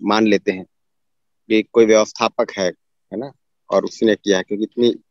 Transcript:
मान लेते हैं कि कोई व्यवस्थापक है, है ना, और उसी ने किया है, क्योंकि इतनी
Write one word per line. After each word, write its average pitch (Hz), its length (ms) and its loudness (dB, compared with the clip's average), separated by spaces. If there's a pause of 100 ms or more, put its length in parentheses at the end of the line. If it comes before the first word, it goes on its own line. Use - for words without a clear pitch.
मान 107 260 2
लेते 101 240 0
हैं 95 140 -8 (840)
कि 110 140 2
कोई 113 220 4
व्यवस्थापक 110 600 0 (100)
है, 95 100 -2
है - 500 -12
ना, 135 140 -10 (380)
और 98 160 0
उसी - 200 -4
ने 107 100 2
किया 98 220 0
है, 92 60 -4
क्योंकि 104 200 -8
इतनी 120 320 -2 (160)